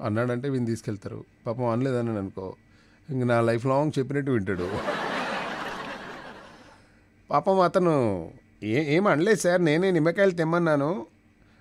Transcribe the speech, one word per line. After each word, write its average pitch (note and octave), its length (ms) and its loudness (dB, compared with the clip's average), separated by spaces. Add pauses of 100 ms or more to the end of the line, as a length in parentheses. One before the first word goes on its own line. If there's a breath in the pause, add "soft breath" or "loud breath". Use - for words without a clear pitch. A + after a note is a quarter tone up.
అన్నాడంటే A#2+ 460 -2
వీడిని B2+ 180 0
తీసుకెళ్తారు. A2+ 580 -6 (220)
పాపం A#2+ 180 -4
అనలేదని A#2+ 460 0
అనుకో, G2 460 -6 (540 soft breath)
ఇంక B2+ 140 -2
నా A#2+ 160 2
లైఫ్ A2+ 260 0
లాంగ్ C#3 320 0
చెప్పినట్టు C#3 320 -2
వింటాడు. F#2+ 400 -2 (2500 soft breath)
పాపం F#3+ 300 4
అతను D3+ 680 2 (320)
ఏ-, C#3 340 0
ఏం G3+ 100 4
అనలేదు F#3 320 4
సార్, F3+ 260 2
నేనే E3 260 4
నిమ్మకాయలు E3+ 400 4
తెమ్మన్నాను, E3 760 0 (540 soft breath)